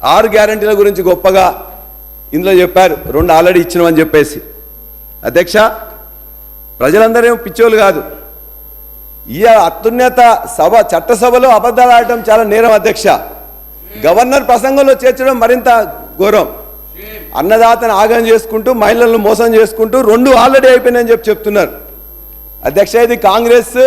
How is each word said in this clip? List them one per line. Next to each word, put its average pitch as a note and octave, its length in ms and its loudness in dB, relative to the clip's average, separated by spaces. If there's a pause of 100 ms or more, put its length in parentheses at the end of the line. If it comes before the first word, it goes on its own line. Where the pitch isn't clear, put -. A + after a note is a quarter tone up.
(140)
ఆరు G#3+ 200 2
గ్యారంటీల G#3+ 460 0
గురించి G3+ 280 0
గొప్పగా F#3 360 0 (920)
ఇందులో F3+ 240 -2
చెప్పారు, F#3 360 0 (200)
రెండు E3 220 0
already F3 260 2
ఇచ్చినామని E3+ 380 0
చెప్పేసి. D#3 380 -2 (880)
అధ్యక్ష, E3+ 280 -2 (1200)
ప్రజలందరూ A3 520 0
ఏం A#3 140 -2
పిచ్చోళ్ళు A3 380 0
కాదు. F#3+ 180 0 (1400)
ఈ F#3 40 -2 (260)
అత్యున్నత A#3+ 520 -2 (380)
సభ, E3+ 160 0 (180)
చట్టసభలో A#3+ 680 0
అబద్ధాలు B3 380 2
ఆడటం A#3+ 340 0
చాలా A3 140 2 (100)
నేరం A3+ 260 2
అధ్యక్ష. - 280 -2 (1000)
గవర్నర్ B3 460 0
ప్రసంగంలో C4+ 440 0 (100)
చేర్చడం B3+ 380 0
మరింత B3 260 0 (520)
ఘోరం. G3 260 0 (920)
అన్నదాతను A3+ 640 0
ఆగం A#3 280 0
చేసుకుంటూ, A3 380 -2 (140)
మహిళలను A3+ 440 0
మోసం A3+ 300 0
చేసుకుంటూ A3 400 0 (160)
రెండు B3 160 2 (140)
already C4 300 4
అయిపోయినాయని A#3+ 400 0
చెప్పి A3+ 180 -4
చెప్తున్నారు. G#3 420 -4 (960)
అధ్యక్ష, G3 260 -2 (120)
ఇది A#3 100 -2 (120)
కాంగ్రెస్ A#3 580 0